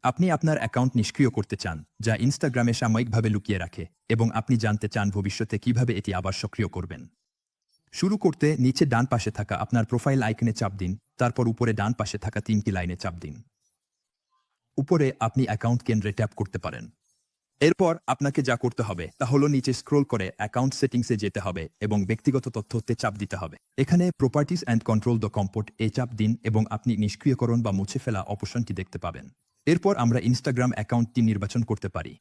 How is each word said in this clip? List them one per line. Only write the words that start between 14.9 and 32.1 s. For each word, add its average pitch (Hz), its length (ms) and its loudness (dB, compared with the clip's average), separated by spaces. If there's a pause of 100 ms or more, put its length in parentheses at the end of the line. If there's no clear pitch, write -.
আপনি 113 240 0
অ্যাকাউন্ট 117 380 0
কেন্দ্রে 107 300 0
ট্যাপ 107 240 -2
করতে 95 220 -6
পারেন। 60 320 -10 (680)
এরপর 165 360 4 (100)
আপনাকে 139 360 0
যা 123 140 0
করতে 120 260 -2
হবে 90 260 -6 (100)
তা 135 80 -2
হলো 139 220 4
নিচে 135 240 0
স্ক্রল 143 320 2
করে 95 320 -4
অ্যাকাউন্ট 127 380 -2
সেটিংসে 123 420 0
যেতে 101 240 -4
হবে 87 280 -6 (120)
এবং 104 240 0
ব্যক্তিগত 127 440 0
তথ্যতে 113 460 -4
চাপ 107 200 -2
দিতে 101 220 -6
হবে। 80 200 -8 (200)
এখানে 175 340 2 (100)
Properties 147 460 0
and 113 180 2
Control 113 340 2
the 104 200 -2
Comport 104 400 -4
এ 113 100 0
চাপ 123 260 -2
দিন 107 300 2
এবং 110 260 2
আপনি 107 260 0
নিষ্ক্রিয়করণ 117 680 0
বা 107 100 0
মুছে 98 260 -2
ফেলা 101 220 -2
অপশনটি 104 540 -6
দেখতে 92 240 -8
পাবেন। - 300 -8 (380)
এরপর 175 300 4
আমরা 117 220 2
Instagram 123 540 0
অ্যাকাউন্টটি 117 500 0
নির্বাচন 110 400 0
করতে 104 260 -4
পারি। - 320 -10